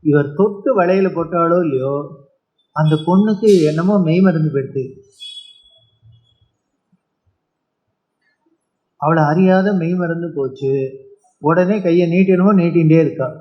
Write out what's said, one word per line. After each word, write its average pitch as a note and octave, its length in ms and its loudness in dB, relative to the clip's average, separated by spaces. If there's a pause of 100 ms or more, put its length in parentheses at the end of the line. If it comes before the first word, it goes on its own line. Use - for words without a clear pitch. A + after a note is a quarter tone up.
இவர் C#3+ 320 0
தொட்டு G3 480 -2
வளையலை F#3 300 0
போட்டாலோ E3+ 500 -2
இல்லையோ, C#3 460 -4 (640)
அந்த D#3 240 0
பொண்ணுக்கு F#3+ 680 2
என்னமோ E3+ 380 0
மெய் E3 200 2
மறந்து D#3+ 320 2
போயிடுது. C3 360 -6 (4000)
அவளை D#3 280 0
அறியாத F#3 500 2
மெய் F3 200 -4
மறந்து E3+ 420 -6
போச்சு. C3+ 560 -4 (480)
உடனே F3+ 420 0
கையை F3 280 2
நீட்டினமோ F#3 460 2
நீட்டிகிட்டே E3 440 2
இருக்கா. C#3 420 -2